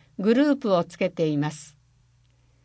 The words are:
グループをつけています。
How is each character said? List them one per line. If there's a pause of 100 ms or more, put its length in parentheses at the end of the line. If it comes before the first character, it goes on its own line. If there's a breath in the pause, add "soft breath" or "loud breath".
(180 soft breath)
グ
ル
ー
プ
を
つ
け
て
い
ま
す。 (880)